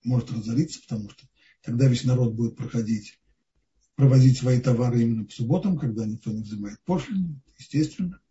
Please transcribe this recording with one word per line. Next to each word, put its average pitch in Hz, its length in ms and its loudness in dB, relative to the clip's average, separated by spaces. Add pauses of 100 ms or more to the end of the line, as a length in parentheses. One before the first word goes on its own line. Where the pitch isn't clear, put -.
может 120 280 0
разориться, 113 500 -4
потому 104 260 -8
что - 180 -20 (360)
тогда 120 260 2
весь 120 160 0
народ 123 300 2
будет 113 220 -4
проходить, 110 640 -4 (760)
провозить 131 420 6
свои 123 240 2
товары 120 420 2
именно 113 220 0
по - 80 -18
субботам, 160 460 0
когда 110 260 -4
никто 110 260 -8
не 110 120 -6
взимает 104 400 -10
пошлину, 175 580 -4 (180)
естественно. 156 600 -4 (100)